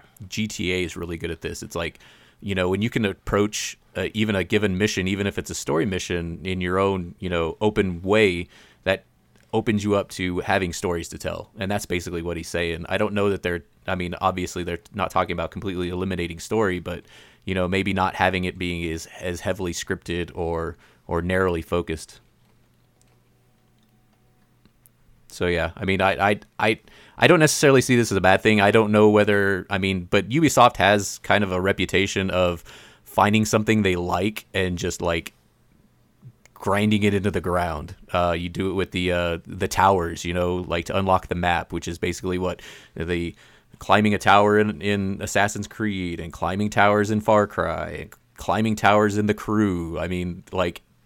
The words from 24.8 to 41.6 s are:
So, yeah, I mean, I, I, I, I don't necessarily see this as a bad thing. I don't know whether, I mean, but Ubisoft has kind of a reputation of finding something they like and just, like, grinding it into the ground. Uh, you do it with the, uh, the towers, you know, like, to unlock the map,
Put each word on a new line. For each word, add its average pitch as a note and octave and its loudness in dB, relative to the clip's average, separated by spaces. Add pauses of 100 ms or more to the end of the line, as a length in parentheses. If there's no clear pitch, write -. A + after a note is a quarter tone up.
So, - -4
yeah, E2+ -2
I G#2+ -8
mean, F#2+ 0
I, G2 2
I, G#2+ -2 (200)
I, A2 0 (380)
I A#2+ 4
don't E3+ 8
necessarily C#3+ 6
see B2+ 4
this A#2 2
as G2 2
a F#2 0
bad F#2+ 6
thing. A2 4
I G2+ 6
don't G#2+ 4
know G#2+ 8
whether, G2+ 4
I G2 -2
mean, F#2+ -2
but G2 2
Ubisoft B2+ 4
has G2 2
kind G2+ 2
of F#2 -2
a F#2 0
reputation F#2+ 0
of F2 0 (460)
finding G#2 4
something G#2+ 2
they F#2+ 2
like F2+ -4
and F#2 -2
just, F2+ -4
like, E2+ -2 (1200)
grinding G#2 0
it G#2 2
into G2+ 0
the F2+ -2
ground. F2 -2 (200)
Uh, F2 2
you F2 -6
do F#2+ -4
it F#2 -4
with F#2 -2
the, F2+ 0
uh, F2 0
the F#2 -6
towers, F#2 2
you F2 -4
know, F2+ 0
like, F2 -4
to F#2 -2
unlock F#2+ 2
the F2+ 2
map, F2 -2